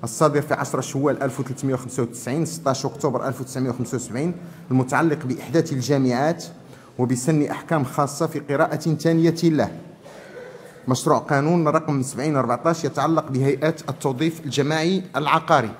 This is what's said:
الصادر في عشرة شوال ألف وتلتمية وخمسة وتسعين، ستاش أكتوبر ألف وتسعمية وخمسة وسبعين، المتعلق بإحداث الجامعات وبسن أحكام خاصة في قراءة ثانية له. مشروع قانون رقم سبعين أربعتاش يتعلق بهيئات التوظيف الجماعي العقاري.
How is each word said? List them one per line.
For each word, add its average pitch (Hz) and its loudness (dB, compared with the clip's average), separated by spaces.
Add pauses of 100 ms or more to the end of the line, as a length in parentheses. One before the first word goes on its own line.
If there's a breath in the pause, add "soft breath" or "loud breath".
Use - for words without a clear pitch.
الصادر 143 2
في 143 -2
عشرة 131 -4
شوال 135 -2
ألف 135 -4
وتلتمية 135 -4
وخمسة 127 -4
وتسعين، 127 -2
ستاش - -2
أكتوبر 123 -2
ألف 131 -6
وتسعمية 131 -4
وخمسة 120 -4
وسبعين، 135 -4 (360 loud breath)
المتعلق 131 2
بإحداث 147 0
الجامعات 135 2 (540 loud breath)
وبسن 131 2
أحكام 147 -2
خاصة 143 0
في 160 -4
قراءة 147 0
ثانية 165 4
له. 156 4 (1160 loud breath)
مشروع 127 2
قانون 156 2
رقم 147 2
سبعين 139 -2
أربعتاش 135 0
يتعلق 151 0
بهيئات 139 0
التوظيف 147 -2
الجماعي 156 0 (140)
العقاري. 147 4